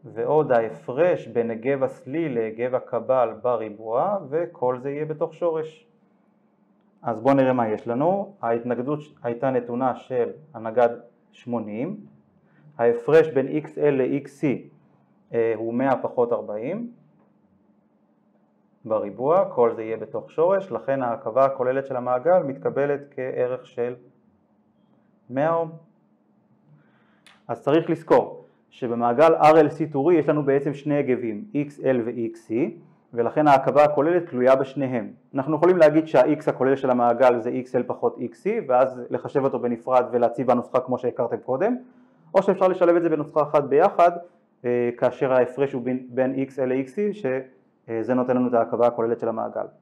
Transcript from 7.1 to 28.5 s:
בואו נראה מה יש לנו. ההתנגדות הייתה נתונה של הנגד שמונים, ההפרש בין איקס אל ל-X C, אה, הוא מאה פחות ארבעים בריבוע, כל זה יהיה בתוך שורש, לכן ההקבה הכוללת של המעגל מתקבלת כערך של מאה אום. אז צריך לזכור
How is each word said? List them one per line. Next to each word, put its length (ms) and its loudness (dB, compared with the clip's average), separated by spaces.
בואו 140 4
נראה 180 4
מה 160 0
יש 200 -4
לנו. 540 -2
ההתנגדות 580 -2
הייתה 280 -2
נתונה 440 -2
של 360 -4
הנגד 340 2
שמונים, 680 -8
ההפרש 500 4
בין 200 -2
איקס 300 -6
אל 240 2
ל-X 240 -2
C, 180 -10
אה, 220 2
הוא 180 -6
מאה 280 0
פחות 300 0
ארבעים 600 -8
בריבוע, 600 0
כל 200 4
זה 80 -8
יהיה 140 -6
בתוך 340 -10
שורש, 420 0
לכן 300 -4
ההקבה 420 0
הכוללת 420 0
של 100 -6
המעגל 460 0
מתקבלת 580 -4
כערך 560 -6
של 280 -6
מאה 240 -2
אום. 160 -2
אז 140 -8
צריך 280 2
לזכור 540 0